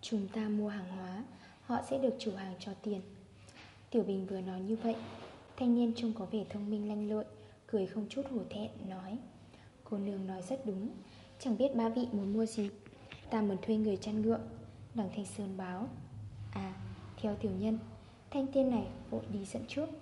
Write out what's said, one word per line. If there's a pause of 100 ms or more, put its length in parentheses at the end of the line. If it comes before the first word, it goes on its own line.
Chúng
ta
mua
hàng
hóa, (420)
họ
sẽ
được
chủ
hàng
cho
tiền." (880)
Tiểu
Bình
vừa
nói
như
vậy, (640)
thanh
niên
trông
có
vẻ
thông
minh
lanh
lợi, (420)
cười
không
chút (100)
hổ (100)
thẹn, (180)
nói: (680)
"Cô
nương
nói
rất
đúng, (500)
chẳng
biết
ba
vị
muốn
mua
gì?" (600)
"Ta
muốn
thuê
người
chăn
ngựa," (540)
đằng
Thanh
Sơn
báo. (640)
"À, (480)
theo
tiểu
nhân." (500)
Thanh
niên
này (220)
vội (120)
đi
dẫn
trước. (120)